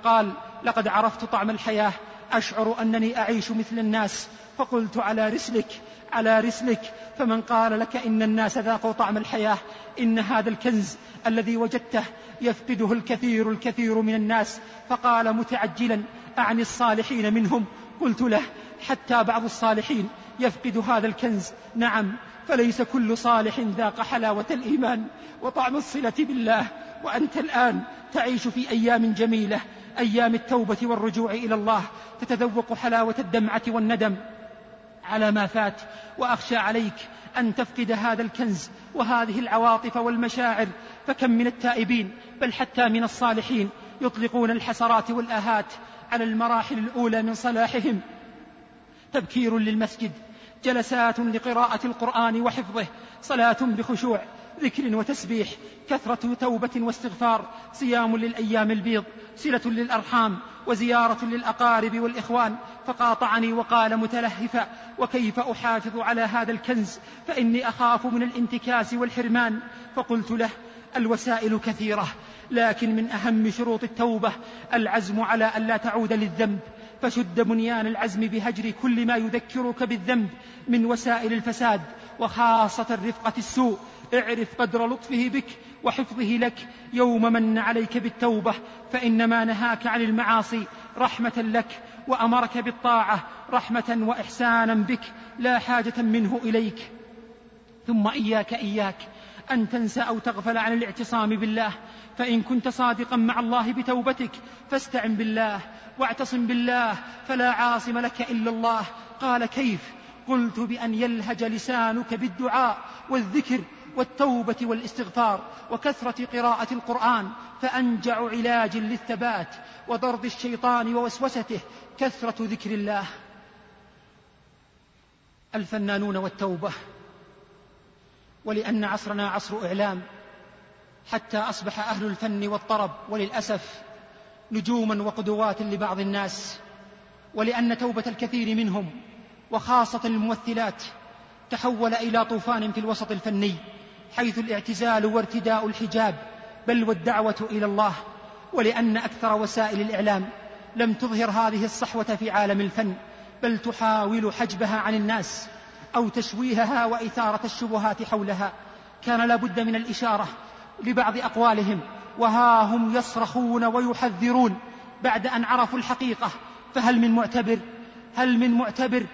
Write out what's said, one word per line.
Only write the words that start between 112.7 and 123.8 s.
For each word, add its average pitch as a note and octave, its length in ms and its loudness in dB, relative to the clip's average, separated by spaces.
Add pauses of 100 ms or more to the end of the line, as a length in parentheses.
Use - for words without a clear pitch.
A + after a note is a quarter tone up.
والذكر B3+ 500 0 (360)
والتوبة B3 680 0
والاستغفار A3+ 800 -2 (300)
وكثرة B3 540 -4
قراءة A#3+ 480 0
القرآن، A#3 560 0 (320)
فأنجع A#3+ 680 0
علاج A3+ 480 2
للثبات A3 720 -4 (400)
وطرد A#3+ 380 -2
الشيطان A#3+ 680 -2
ووسوسته A#3+ 640 -2 (380)
كثرة A#3+ 420 -2
ذكر G#3+ 320 -4
الله." G#3 340 -2 (2500)